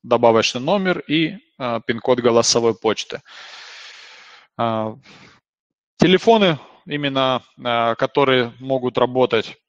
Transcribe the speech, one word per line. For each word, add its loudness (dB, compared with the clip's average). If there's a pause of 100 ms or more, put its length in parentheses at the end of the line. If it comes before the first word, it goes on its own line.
добавочный 2
номер -2
и, -4 (220)
э, -4
пин-код 0
голосовой 2
почты. -4 (1400)
Э, -4 (1000)
телефоны, 4 (300)
именно, -2 (200)
э, 0
которые 0
могут -4
работать 0 (140)